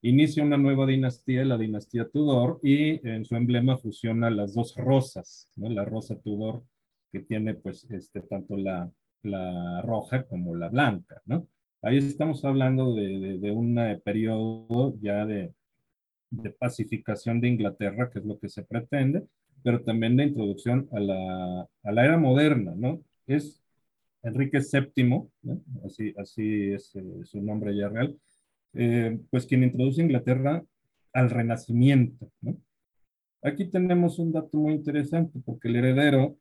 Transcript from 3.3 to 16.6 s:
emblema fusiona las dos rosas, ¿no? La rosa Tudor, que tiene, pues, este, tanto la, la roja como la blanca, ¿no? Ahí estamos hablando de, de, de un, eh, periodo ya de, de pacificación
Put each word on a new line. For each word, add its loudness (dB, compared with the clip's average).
emblema 2
fusiona -2
las -2
dos -4
rosas, -2
¿no? -8
La -4
rosa -8
Tudor, -6
que -10
tiene, -4
pues, -14
este, -12
tanto -10
la, -4
la -6
roja -4
como -6
la -6
blanca, -2
¿no? -4
Ahí 2
estamos -2
hablando 2
de, -2
de, -6
de -4
un, 0
eh, 0
periodo -2
ya -2
de, -6
de -8
pacificación -4